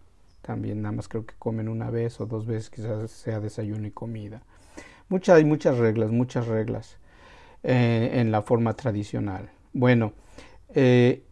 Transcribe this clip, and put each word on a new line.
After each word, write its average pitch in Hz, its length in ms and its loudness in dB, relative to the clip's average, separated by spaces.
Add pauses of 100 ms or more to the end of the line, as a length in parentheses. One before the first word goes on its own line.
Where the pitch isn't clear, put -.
(420)
También 107 400 -8
nada 107 120 -6
más 113 140 -8
creo 110 180 -8
que - 140 -18
comen 110 300 -4
una 113 200 -6
vez 117 300 -4
o 107 60 -6
dos 110 200 -8
veces, 110 240 -6
quizás 110 420 -8
sea 110 280 -8
desayuno 107 480 -8
y 101 40 -10
comida. 110 500 -12 (680)
Mucha-, 185 260 4
hay 156 100 8
muchas 151 320 2
reglas, 110 320 2
muchas 120 380 -2
reglas, 110 500 -4 (640)
eh, 120 540 2
en 117 160 2
la 107 100 2
forma 117 320 0
tradicional. 101 800 -6 (220)
Bueno, 123 400 4 (600)
eh, 123 580 6